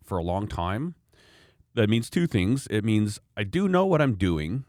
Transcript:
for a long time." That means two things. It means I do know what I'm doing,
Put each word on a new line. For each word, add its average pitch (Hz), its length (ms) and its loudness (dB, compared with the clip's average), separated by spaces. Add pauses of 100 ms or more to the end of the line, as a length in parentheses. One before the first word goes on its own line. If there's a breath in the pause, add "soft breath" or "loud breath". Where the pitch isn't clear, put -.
for 95 140 -4
a 82 40 -2
long 92 240 -2
time." 104 480 -6 (800 soft breath)
That 110 140 4
means 113 220 2
two 175 160 2
things. 117 440 0
It 107 140 -2
means 107 340 0 (180)
I 107 80 -2
do 175 220 0
know 185 200 4
what 160 160 2
I'm 131 120 2
doing, 90 540 -2